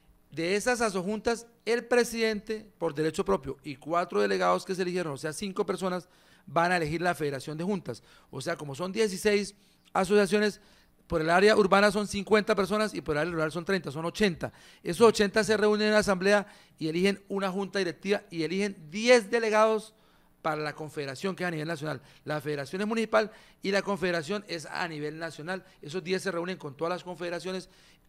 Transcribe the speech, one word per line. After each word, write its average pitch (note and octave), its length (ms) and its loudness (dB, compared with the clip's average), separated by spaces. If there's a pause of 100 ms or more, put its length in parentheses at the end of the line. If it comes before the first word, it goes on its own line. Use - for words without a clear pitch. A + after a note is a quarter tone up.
(320)
De E3 240 -2
esas A3+ 240 0
asojuntas, G#3+ 680 -2 (180)
el A#3+ 200 0
presidente, A3+ 840 0 (120)
por E3 140 -2
derecho D#3 320 -2
propio, C#3 380 -2
y C#3+ 140 -10
cuatro F3+ 440 -2
delegados F#3 440 2
que F#3+ 100 -6
se F3+ 80 -2
eligieron, F3 300 -4
o C#3 40 -8
sea, D#3 160 -6
cinco G3 320 -4
personas, F3+ 440 -4 (380)
van E3+ 260 2
a F3+ 60 2
elegir D#3+ 220 -2
la F3 140 0
federación C#3+ 420 -6
de D#3+ 60 -6
juntas. F3 400 -4 (300)
O C3+ 80 -10
sea, E3+ 160 -6
como C#3+ 180 -10
son F3+ 160 -6
dieciséis G#3 640 0 (380)
asociaciones, G3+ 680 2 (460)
por E3+ 140 -2
el D#3 100 0
área G3+ 260 8
urbana G3+ 360 6
son G#3 160 -2
cincuenta G3+ 480 2
personas G#3 380 0
y E3 80 -6
por D#3 120 -2
el D3 60 0
área F3 120 -2
rural D#3 200 -2
son E3+ 120 -6
treinta, E3 280 -2
son D#3+ 140 -6
ochenta. E3+ 460 0 (300)
Esos E3+ 240 4
ochenta G#3 380 4
se G#3 120 2
reúnen G#3+ 320 2
en G#3+ 40 4
la G#3+ 80 6
asamblea G3 460 2 (320)
y D#3 100 -4
eligen F#3+ 400 0
una G3 240 -2
junta G3 260 -4
directiva F#3+ 520 -2
y E3 120 -4
eligen F3+ 480 -4
diez A3 400 6
delegados A3 640 2 (460)
para D3+ 220 -2
la D3 100 -6
confederación D3+ 640 -6
que F3+ 80 -6
es F3+ 40 -2
a - 20 -2
nivel D#3 180 -4
nacional. D3+ 320 -6 (240)
La D3+ 160 -4
federación D3 400 -6
es G#3 80 -2
municipal A3 420 2 (300)
y F#3+ 100 -2
la G3 120 2
confederación F3+ 640 -2
es E3+ 180 -8
a E3 220 -6
nivel D3+ 300 -8
nacional. E3 440 -10 (200)
Esos E3 200 -8
diez F3+ 200 -4
se F#3 100 -4
reúnen F3 240 -4
con C#3+ 180 -14
todas E3 160 -4
las F3+ 140 -6
confederaciones. F3 640 -8 (400)